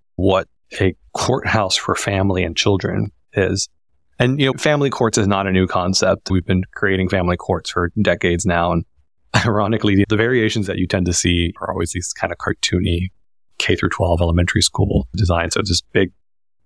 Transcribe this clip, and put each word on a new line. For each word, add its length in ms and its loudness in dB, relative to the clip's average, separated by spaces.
what 320 2
a 160 2
courthouse 640 0
for 200 -2
family 480 0
and 120 -4
children 560 0
is. 360 0
And, 200 2
you 80 4
know, 60 0
family 360 0
courts 280 0
is 100 2
not 200 0
a 40 0
new 160 4
concept. 640 0
We've 140 2
been 180 0
creating 360 0
family 260 0
courts 360 -4
for 200 -2
decades 440 0
now. 260 2
And 140 0
<laughs> 340 -4
ironically, 640 2
the 80 0
variations 520 0
that 100 -4
you 100 -2
tend 200 0
to 60 0
see 460 0
are 120 -6
always 200 -4
these 220 -8
kind 180 -4
of 60 -8
cartoony 720 -2
K 160 0
through 140 -2
twelve 320 0
elementary 400 2
school 540 0
designs. 380 0
So 60 0
it's 100 -4
this 120 -2
big 180 2